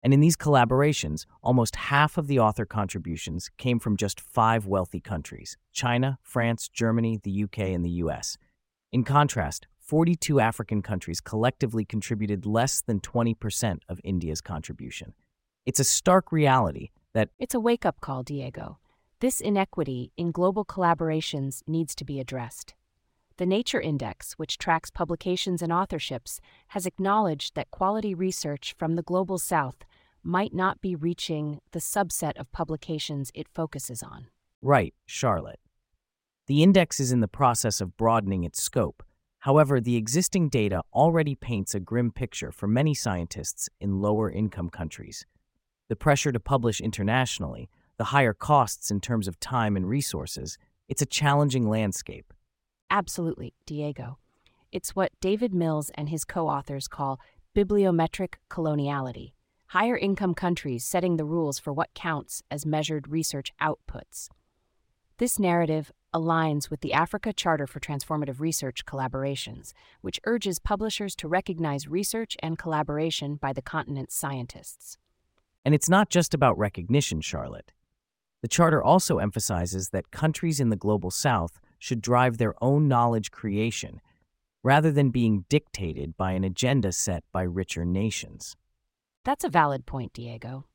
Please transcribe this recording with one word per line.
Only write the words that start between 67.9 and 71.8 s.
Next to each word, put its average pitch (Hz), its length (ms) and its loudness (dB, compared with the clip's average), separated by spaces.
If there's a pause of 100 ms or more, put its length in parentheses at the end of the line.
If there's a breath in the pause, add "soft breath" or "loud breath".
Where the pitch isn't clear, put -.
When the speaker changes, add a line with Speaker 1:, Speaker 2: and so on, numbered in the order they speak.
Speaker 2:
Research 151 460 -4
Collaborations, 135 840 -6 (300 soft breath)
which - 240 -8
urges 214 340 0
publishers 208 560 -2
to - 120 -10
recognize 160 600 -2